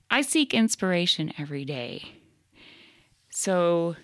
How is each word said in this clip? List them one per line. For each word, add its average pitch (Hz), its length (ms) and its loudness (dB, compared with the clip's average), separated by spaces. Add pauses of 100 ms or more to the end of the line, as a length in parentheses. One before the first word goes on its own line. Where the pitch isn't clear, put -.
I 254 120 2
seek 285 320 0
inspiration 180 840 0
every 143 260 -8
day. 127 400 -8 (1300)
So, 170 760 2